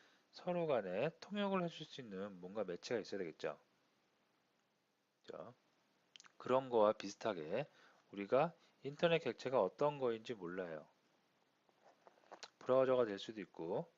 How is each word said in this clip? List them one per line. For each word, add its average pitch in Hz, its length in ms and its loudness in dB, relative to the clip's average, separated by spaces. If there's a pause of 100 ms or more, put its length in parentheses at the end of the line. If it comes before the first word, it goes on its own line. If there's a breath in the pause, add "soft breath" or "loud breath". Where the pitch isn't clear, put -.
(320 soft breath)
서로 175 340 -2
간에 113 440 2 (100)
통역을 196 420 -2
해줄 165 240 -6
수 - 140 -14
있는 98 400 -8
뭔가 95 240 -4
매체가 90 360 -4
있어야 98 180 -6
되겠죠. 78 400 -6 (1600)
그죠? - 320 -12 (840)
그런 131 340 2
거와 107 220 8
비슷하게 101 760 -4 (460 loud breath)
우리가 123 400 2 (300 soft breath)
인터넷 160 360 2
객체가 127 440 2
어떤 143 360 2
거인지 117 360 -2
몰라요. 87 520 -6 (1700)
브라우저가 127 440 6
될 101 140 -2
수도 107 220 -8
있고 92 580 -4